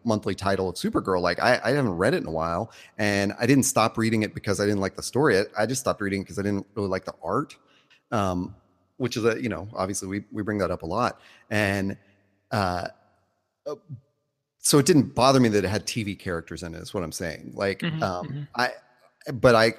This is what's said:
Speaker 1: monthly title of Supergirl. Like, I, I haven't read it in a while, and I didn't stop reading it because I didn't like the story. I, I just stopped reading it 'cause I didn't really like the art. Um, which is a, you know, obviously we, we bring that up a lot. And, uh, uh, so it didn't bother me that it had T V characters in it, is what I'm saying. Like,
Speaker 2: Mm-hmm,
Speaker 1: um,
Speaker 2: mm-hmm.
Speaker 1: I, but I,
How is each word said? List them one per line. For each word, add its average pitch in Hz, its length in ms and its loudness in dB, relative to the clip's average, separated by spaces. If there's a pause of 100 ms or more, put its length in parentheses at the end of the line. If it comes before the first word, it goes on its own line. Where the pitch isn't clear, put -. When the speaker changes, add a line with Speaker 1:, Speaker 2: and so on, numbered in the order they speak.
Speaker 1:
monthly 107 320 0
title 98 320 0
of 87 80 -8
Supergirl. 98 440 -2
Like, 87 200 0
I, 120 240 4
I 113 80 0
haven't 127 240 0
read 107 180 2
it - 80 -2
in - 60 -8
a 80 40 -6
while, 85 380 -4 (260)
and 101 440 0
I 120 60 0
didn't 131 180 6
stop 113 340 0
reading 110 240 2
it 101 120 -4
because 101 260 -2
I 104 60 2
didn't 104 140 0
like 95 140 -2
the - 80 -12
story. 123 360 2
I, 104 60 2 (140)
I 107 80 2
just 131 140 -2
stopped - 200 -2
reading 98 220 -2
it - 60 -10
'cause 87 100 -12
I 101 40 -2
didn't 101 240 -2 (100)
really 101 120 -2
like 92 160 -2
the - 180 -12
art. 110 340 -4 (540)
Um, 92 440 -2 (420)
which 123 200 -4
is 107 80 -2
a, 117 160 2
you 127 80 -4
know, 92 280 -8
obviously 95 320 -4
we, 101 240 -6
we 107 100 -6
bring 104 160 -2
that 90 140 0
up 87 100 -6
a - 40 -10
lot. 104 340 -2 (300)
And, 101 460 0 (540)
uh, 90 380 -2 (760)
uh, 147 120 -8 (800)
so - 200 4
it 135 80 4
didn't 135 280 4
bother 135 240 6
me 123 120 8
that 104 140 2
it 92 40 0
had 98 180 -2
T - 160 -6
V 98 140 -6
characters 82 480 -8
in 82 100 -10
it, 82 40 -14
is - 140 -16
what 95 120 -4
I'm 78 80 -8
saying. 78 420 -8
Like, 98 260 -2
Speaker 2:
Mm-hmm, 160 220 -4
Speaker 1:
um, 90 240 -4
Speaker 2:
mm-hmm. 143 160 -10 (140)
Speaker 1:
I, 120 140 0 (640)
but 120 220 6
I, 113 240 6